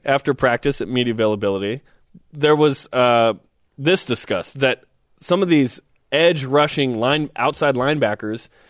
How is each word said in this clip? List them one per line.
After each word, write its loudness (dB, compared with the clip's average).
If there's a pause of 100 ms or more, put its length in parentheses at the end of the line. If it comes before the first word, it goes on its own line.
after 0
practice 0
at -8
media -2
availability, -2 (500)
there 2
was, 0
uh, 4 (440)
this 0
discussed, -6
that 0 (340)
some 0
of -2
these 2 (300)
edge 2
rushing 0
line, 0
outside 0
linebackers -2 (220)